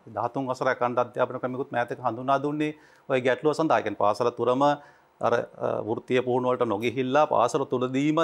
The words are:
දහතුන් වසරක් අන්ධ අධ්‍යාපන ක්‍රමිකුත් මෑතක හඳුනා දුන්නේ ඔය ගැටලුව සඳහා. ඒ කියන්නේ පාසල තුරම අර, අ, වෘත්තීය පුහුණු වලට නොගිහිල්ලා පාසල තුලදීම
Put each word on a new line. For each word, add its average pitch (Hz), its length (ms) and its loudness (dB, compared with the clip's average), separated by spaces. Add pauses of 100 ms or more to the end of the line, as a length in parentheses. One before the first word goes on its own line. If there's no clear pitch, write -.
(120)
දහතුන් 120 380 -4
වසරක් 127 320 0
අන්ධ 123 180 0
අධ්‍යාපන 123 400 -2
ක්‍රමිකුත් 127 320 -6
මෑතක 120 300 -4
හඳුනා 127 400 -2
දුන්නේ 151 300 -4 (380)
ඔය 131 120 2
ගැටලුව 131 320 2
සඳහා. 143 260 2
ඒ 104 40 0
කියන්නේ 101 180 -4
පාසල 107 300 2
තුරම 123 320 2 (580)
අර, 117 120 2 (220)
අ, 123 120 -4 (140)
වෘත්තීය 117 400 -2
පුහුණු 127 280 0
වලට 123 180 0
නොගිහිල්ලා 127 600 0
පාසල 120 380 2
තුලදීම 131 580 0